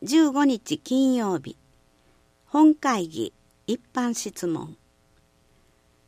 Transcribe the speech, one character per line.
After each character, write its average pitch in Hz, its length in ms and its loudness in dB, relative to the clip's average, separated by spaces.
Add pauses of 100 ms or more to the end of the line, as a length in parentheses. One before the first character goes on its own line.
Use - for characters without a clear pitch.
十 302 300 4
五 277 140 2
日 254 340 -2
金 262 340 0
曜 208 240 -2
日 - 200 -12 (880)
本 302 260 6
会 233 340 -2
議 135 260 -8 (340)
一 233 120 -2 (140)
般 240 220 -2
質 - 320 -8
問、 160 280 -6 (1300)